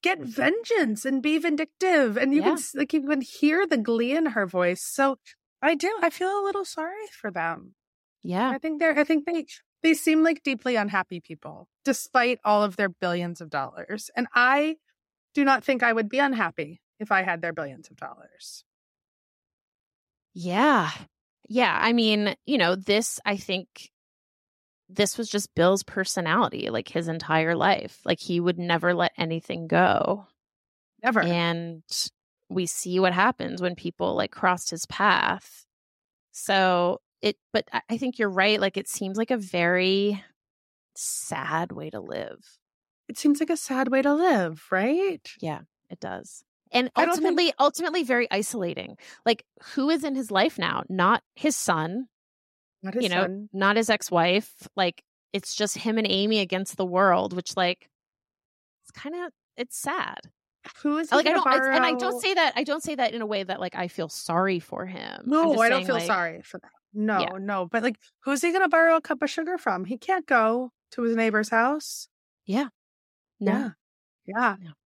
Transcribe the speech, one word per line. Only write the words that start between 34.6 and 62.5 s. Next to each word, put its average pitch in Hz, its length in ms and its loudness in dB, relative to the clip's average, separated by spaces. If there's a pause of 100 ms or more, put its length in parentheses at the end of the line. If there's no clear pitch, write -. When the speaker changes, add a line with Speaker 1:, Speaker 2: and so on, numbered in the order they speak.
Speaker 2:
his 165 160 -8
path. - 800 0 (680)
So 185 680 2 (220)
it, 208 140 0 (160)
but 220 200 0
I, - 80 -2 (100)
I 226 60 -2
think 254 220 -4
you're 208 120 0
right. 196 300 4
Like, 196 160 0
it 196 120 -8
seems 190 280 -6
like 226 140 -2
a 254 60 2
very 190 840 2 (720)
sad - 800 -6
way 156 180 -12
to 107 100 -10
live. - 380 -10 (720)
Speaker 1:
It - 100 -12
seems 294 220 2
like 320 100 -2
a 330 60 0
sad 262 320 -2
way 262 140 2
to 285 120 4
live, 220 560 2
right? 302 560 0 (140)
Speaker 2:
Yeah, 160 200 -6 (300)
it 175 100 -16
does. - 440 -12 (280)
And 247 240 0
Speaker 1:
I 294 80 6
don't 339 100 0
think 311 120 -2
Speaker 2:
ultimately, 339 320 2
ultimately 311 440 0
very 240 280 0
isolating. 202 680 -6 (280)
Like, - 200 2 (300)
who 277 160 0
is 320 140 0
in 285 120 -4
his 254 140 -6
life 202 280 2
now? - 300 -2
Not 185 340 4 (120)
his 294 220 0
son. 180 520 -2 (760)
Speaker 1:
Not 190 120 -8
his 247 100 0
Speaker 2:
You 202 40 2
know, 180 140 2
Speaker 1:
son. 196 300 -4
Speaker 2:
not 196 240 2
his 226 120 2
ex-wife. 180 640 2 (220)
Like, 180 280 -2 (300)
it's - 220 -8
just 208 240 -2
him 226 180 -2
and 220 140 0
Amy 208 300 2
against 190 360 -4
the 190 80 0
world, 185 480 4
which, 180 240 -6
like, 180 320 -2 (960)
it's - 180 -20
kinda, 349 300 -8 (260)
it's 247 220 -10
sad. - 400 -6 (640)
Speaker 1:
Who 294 160 0
is 320 120 -2
he 240 60 4
Speaker 2:
Like, 277 100 6
I 311 80 4
Speaker 1:
gonna 370 100 2
Speaker 2:
don't, 262 260 4
I, 269 60 4
and 262 100 4
I 330 60 4
don't 247 80 -2
Speaker 1:
borrow 247 180 -2
Speaker 2:
say 381 160 0
that, 320 220 4